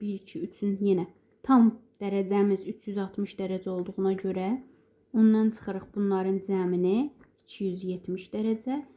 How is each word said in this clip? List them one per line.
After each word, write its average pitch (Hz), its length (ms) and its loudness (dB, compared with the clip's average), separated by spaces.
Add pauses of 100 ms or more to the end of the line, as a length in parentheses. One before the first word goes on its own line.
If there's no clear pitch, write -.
bir, 208 140 -6
iki, - 260 -12
üçün - 420 -4
yenə 185 240 2 (380)
tam 233 260 6 (300)
dərəcəmiz 196 680 0
üç - 240 -10
yüz 202 80 -6
altmış 196 400 -6
dərəcə 185 320 -6
olduğuna 190 420 -2
görə 185 380 -4 (640)
ondan 220 360 6
çıxırıq 196 440 -10
bunların 190 540 0
cəmini 180 500 2 (460)
iki - 200 -10
yüz 185 200 -4
yetmiş 185 460 -8
dərəcə, 226 520 -4 (140)